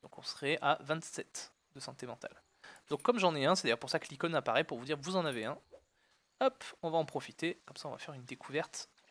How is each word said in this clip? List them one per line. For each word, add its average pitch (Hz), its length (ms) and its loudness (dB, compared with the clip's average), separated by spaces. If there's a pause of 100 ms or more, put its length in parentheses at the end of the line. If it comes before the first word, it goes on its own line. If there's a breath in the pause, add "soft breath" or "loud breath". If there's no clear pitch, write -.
Donc - 160 -18
on - 40 -18
serait 147 400 0
à 147 200 6
vingt-sept - 680 -4 (220)
de 139 60 -14
santé 127 260 -10
mentale. - 340 -12 (480 loud breath)
Donc 147 140 -2
comme 247 160 4
j'en 180 160 6
ai 139 100 2
un, 170 120 8
c'est - 80 -2
d'ailleurs 117 140 4
pour 131 120 -8
ça 160 80 2
que - 100 -6
l'icône 165 260 -2
apparaît, 127 300 4
pour 131 140 -6
vous 120 60 -10
dire : « 147 160 -2
Vous 175 160 -2
en 175 100 2
avez 120 180 -2
un. » 135 140 -4 (800 soft breath)
Hop, 262 220 2 (200)
on 165 80 -2
va 160 80 2
en 160 60 4
profiter, - 600 -4
comme 139 100 -16
ça - 120 -10
on 135 40 -8
va - 60 -10
faire - 160 -12
une 127 100 -14
découverte - 640 -6 (220)